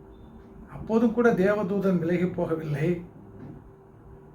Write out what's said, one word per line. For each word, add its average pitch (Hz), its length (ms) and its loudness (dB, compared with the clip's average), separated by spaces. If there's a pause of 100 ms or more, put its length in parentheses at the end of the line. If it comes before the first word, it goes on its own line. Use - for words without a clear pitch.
(720)
அப்போதும் 226 420 0
கூட 240 180 4
தேவதூதன் 190 680 2
விலகி 170 260 0
போகவில்லை. 160 640 -2 (1500)